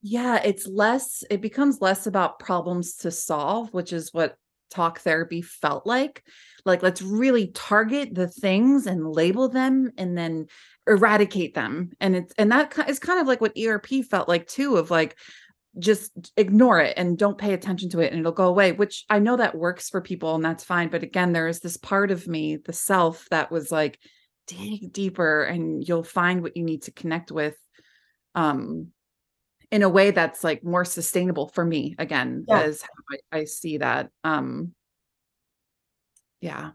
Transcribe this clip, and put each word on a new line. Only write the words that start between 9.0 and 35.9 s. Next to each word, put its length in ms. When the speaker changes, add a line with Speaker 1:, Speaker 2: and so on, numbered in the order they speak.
Speaker 1:
label 380
them 500
and 200
then 300
eradicate 680
them. 380
And 160
it's, 200
and 140
that 240
ki-, 140
is 100
kind 220
of 60
like 120
what 160
E 140
R 100
P 240
felt 240
like 180
too, 300
of, 160
like, 260
just 320
ignore 460
it 160
and 200
don't 200
pay 160
attention 380
to 100
it 100
and 80
it'll 140
go 160
away, 240
which 360
I 100
know 180
that 180
works 340
for 120
people 340
and 80
that's 220
fine. 240
But 140
again, 280
there 160
is 140
this 160
part 340
of 160
me, 300
the 160
self, 580
that 200
was 200
like, 280
"Dig 460
deeper 500
and 440
you'll 160
find 380
what 160
you 60
need 200
to 80
connect 400
with," 240
um, 540
in 100
a 80
way 220
that's, 320
like, 200
more 220
sustainable 600
for 180
me, 320
again, 500
Speaker 2:
Yeah. 140
Speaker 1:
is 220
how 60
I, 80
I 60
see 320
that. 340
Um, 520